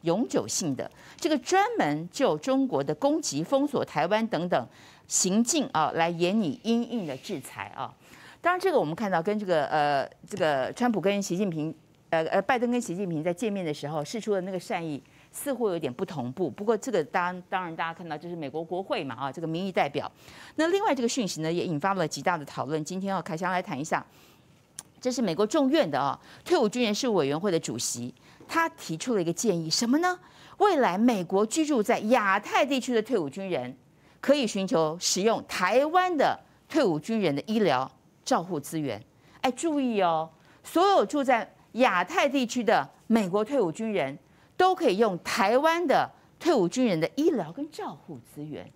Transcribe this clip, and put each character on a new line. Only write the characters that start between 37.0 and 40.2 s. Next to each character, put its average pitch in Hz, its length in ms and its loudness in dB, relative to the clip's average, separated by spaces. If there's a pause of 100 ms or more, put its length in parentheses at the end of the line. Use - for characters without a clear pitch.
人 160 160 2
的 139 120 -2
医 220 140 0
疗 135 300 2 (320)
照 220 200 0
护 175 160 -6
资 160 200 -6
源。 117 240 -4 (380)
哎， 262 100 2
注 294 280 -2
意 240 200 0
哦， 165 300 2 (340)